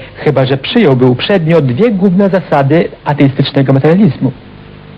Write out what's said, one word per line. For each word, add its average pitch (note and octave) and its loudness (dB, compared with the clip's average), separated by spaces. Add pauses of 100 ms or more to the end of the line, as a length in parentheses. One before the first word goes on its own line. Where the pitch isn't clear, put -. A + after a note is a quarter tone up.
(160)
chyba C3+ -2
że C3+ -2
przyjąłby C3+ 0
uprzednio D#3+ 0
dwie C#3 0
główne G3 0
zasady D#3 0 (160)
ateistycznego C#3 0
materializmu. D#3 2 (640)